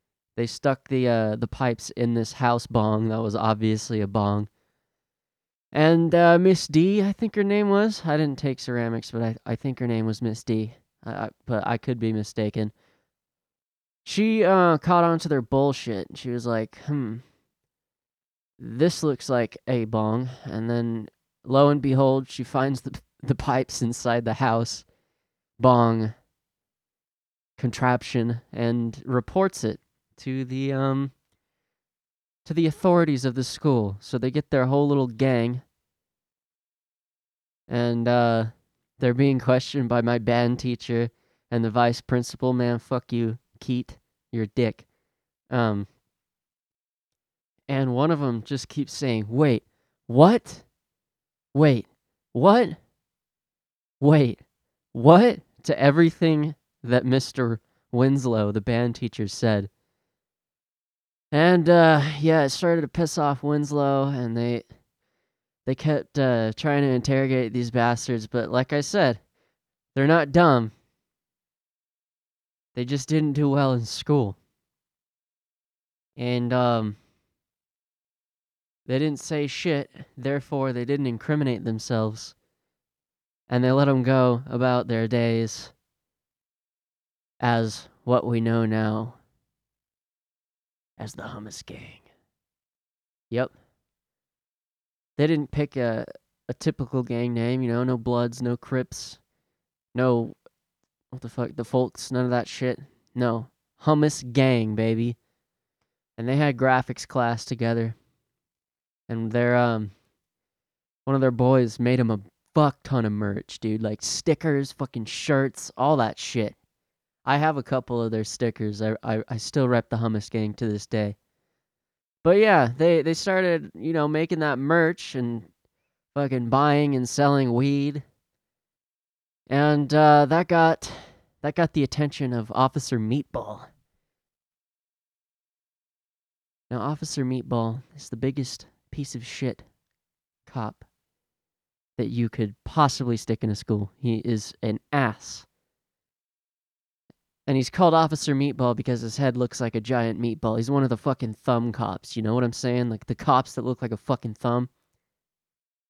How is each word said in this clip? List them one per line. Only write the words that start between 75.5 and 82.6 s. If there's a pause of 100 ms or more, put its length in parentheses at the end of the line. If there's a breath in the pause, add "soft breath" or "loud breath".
And,
um, (1900)
they
didn't
say
shit, (260)
therefore
they
didn't
incriminate
themselves. (1160)